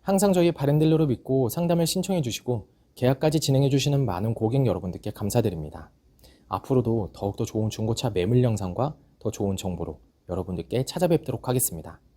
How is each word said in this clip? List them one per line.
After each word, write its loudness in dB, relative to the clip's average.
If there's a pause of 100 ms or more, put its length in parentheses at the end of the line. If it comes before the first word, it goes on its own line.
항상 2
저희 4
바렌들러를 4
믿고 0
상담을 0
신청해 -2
주시고 -4 (260)
계약까지 2
진행해 4
주시는 2
많은 -2
고객 2
여러분들께 -2
감사드립니다. -2 (580)
앞으로도 0
더욱더 -4
좋은 -2
중고차 -2
매물 2
영상과 -2 (240)
더 -4
좋은 -2
정보로 -6 (280)
여러분들께 -4
찾아뵙도록 -2
하겠습니다. -4 (160)